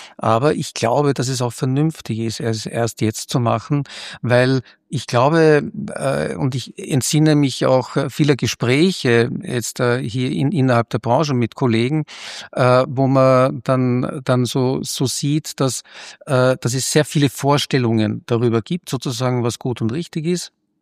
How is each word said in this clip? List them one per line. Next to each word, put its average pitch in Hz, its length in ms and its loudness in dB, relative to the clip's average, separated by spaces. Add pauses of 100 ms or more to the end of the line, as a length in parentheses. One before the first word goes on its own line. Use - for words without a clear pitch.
(180)
Aber 113 340 2
ich - 220 -6
glaube, 135 400 2
dass 127 140 -4
es 127 120 -4
auch 127 140 -4
vernünftig 135 640 -2
ist, 113 220 -6
es 110 260 -4
erst 117 340 -4
jetzt - 300 -2
zu 135 100 0
machen, 113 440 0 (360)
weil 127 400 2 (300)
ich - 180 -6
glaube, 151 640 4 (240)
äh, 143 400 -4
und 139 180 -2
ich - 240 -8
entsinne 156 560 2
mich 143 320 2
auch 131 300 2 (140)
vieler 143 260 2
Gespräche 123 920 2 (140)
jetzt, - 380 -6
äh, 123 200 0
hier 127 300 -4
in, 147 220 0
innerhalb 131 380 2
der 120 100 -2
Branche 143 340 0
mit 120 220 -2
Kollegen, 127 480 0 (480)
äh, 127 340 4
wo 135 220 0
man 131 560 4
dann, 127 580 0
dann 123 220 2
so, 131 380 0
so - 240 -4
sieht, 147 520 -4
dass, 135 240 -2 (440)
äh, 127 340 2
dass 120 140 -2
es - 180 -4
sehr 151 120 4
viele 143 240 2
Vorstellungen 117 1000 0
darüber 117 360 0
gibt, - 260 -8
sozusagen, 123 540 -4
was 117 160 -4
gut 123 240 -6
und 110 80 0
richtig 160 360 -6
ist. 175 260 -4 (300)